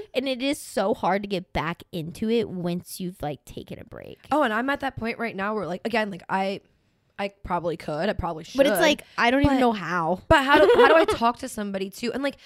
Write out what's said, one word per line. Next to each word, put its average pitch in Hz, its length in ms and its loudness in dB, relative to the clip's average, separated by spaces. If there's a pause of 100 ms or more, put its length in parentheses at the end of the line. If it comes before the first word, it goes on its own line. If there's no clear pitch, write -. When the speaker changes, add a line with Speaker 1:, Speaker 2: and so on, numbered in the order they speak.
(140)
Speaker 1:
and 262 140 -2
it 254 120 -4
is 277 180 -2
so 208 360 -2
hard 196 280 -2
to 208 60 -10
get 190 240 -6
back 165 300 -6 (100)
into 175 380 -6
it 233 180 0
once 175 500 -8
you've, 180 220 -10
like, - 240 -8
taken - 340 -16
a - 60 -18
break. - 340 -18 (140)
Speaker 2:
Oh, 302 100 2
and 226 120 0
I'm 247 160 -2
at 285 100 -2
that 269 160 -6
point 226 220 -6
right 226 180 -6
now 202 180 -4
where, 202 120 -4
like, 180 180 -8
again, 214 260 -2
like, 175 200 -12
I, 196 320 -2 (560)
I 202 100 -4 (160)
probably 170 320 -4
could, 165 320 -4
I 208 60 -2
probably 170 300 -8
should. - 120 -12
Speaker 1:
But 269 120 6
it's 311 120 2
like, 302 220 4 (160)
I 233 120 4
don't 277 120 2
even 277 140 4
Speaker 2:
But 262 40 2
Speaker 1:
know 247 120 4
how. 170 560 -2
Speaker 2:
But 269 160 6
how 285 140 6
do, 302 180 8
how - 120 8
do 302 80 8
Speaker 1:
<laughs> - 0 -
Speaker 2:
I 330 80 6
talk 240 360 0
to 262 80 -10
somebody 196 420 -6
too? 233 240 -6
And, 269 80 -6
like, 277 240 -4